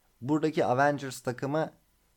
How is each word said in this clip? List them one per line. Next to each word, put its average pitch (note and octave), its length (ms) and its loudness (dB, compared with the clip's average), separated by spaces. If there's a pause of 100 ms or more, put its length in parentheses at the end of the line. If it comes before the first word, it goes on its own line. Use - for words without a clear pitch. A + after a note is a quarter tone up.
(220)
buradaki D3+ 440 0
Avengers C3+ 560 0
takımı C#3+ 500 -4 (460)